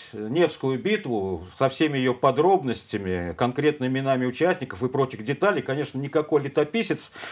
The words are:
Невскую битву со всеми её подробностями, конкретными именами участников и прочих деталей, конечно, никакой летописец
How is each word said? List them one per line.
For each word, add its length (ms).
Невскую 680
битву 680
со 100
всеми 300
её 160
подробностями, 1200
конкретными 560
именами 360
участников 580
и 40
прочих 380
деталей, 360
конечно, 360
никакой 460
летописец 680